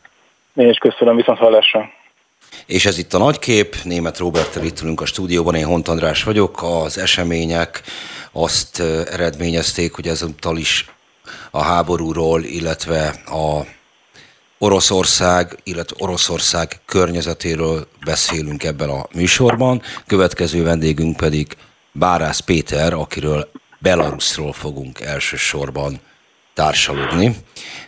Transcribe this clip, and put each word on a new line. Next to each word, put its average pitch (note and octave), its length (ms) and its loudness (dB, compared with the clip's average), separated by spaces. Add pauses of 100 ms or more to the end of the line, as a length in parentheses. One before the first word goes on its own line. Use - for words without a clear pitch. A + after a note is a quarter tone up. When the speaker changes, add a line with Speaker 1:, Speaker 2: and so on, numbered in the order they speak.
(560)
Speaker 1:
Én B2 140 6
is A2 80 4
köszönöm, A#2 380 4
viszont A#2 220 2
hallásra! A2 520 4 (760)
Speaker 2:
És F#2 200 0
ez F#2 120 2
itt - 160 -6
a F#2 40 2
Nagykép, A2 680 2
Németh F2 360 -4
Róberttel E2 440 -2
itt D#2+ 180 -4
ülünk D#2+ 200 -4
a D#2+ 40 -4
stúdióban, F2 500 0
én D#2+ 100 0
Hont E2+ 220 0
András D#2+ 360 0
vagyok. G#2 400 0
Az E2 340 -2
események E2+ 840 -2 (500)
azt, - 480 -2
ö, E2 220 0 (100)
eredményezték, E2+ 840 -2
hogy D#2 140 -8
ezúttal E2 500 -4
is - 280 -2 (680)
a D2+ 100 -2
háborúról, E2 840 2
illetve D#2+ 680 -2 (120)
a D2+ 400 -2 (960)
Oroszország, F#2 1000 4
illetve E2+ 360 -8
Oroszország F2 880 -2
környezetéről E2 1000 0 (180)
beszélünk D2+ 580 -2
ebben D2+ 260 -4
a C#2 240 -4
műsorban. A#2 680 2 (260)
Következő F2 560 2
vendégünk D#2+ 540 0
pedig D2+ 300 0 (440)
Bárász D#2+ 480 0
Péter, D#2+ 540 0
akiről D2+ 580 -4 (260)
Belarusról D2+ 760 0
fogunk C#2 480 -10
elsősorban C#2+ 960 -4 (540)
társalogni, D2+ 840 0 (520)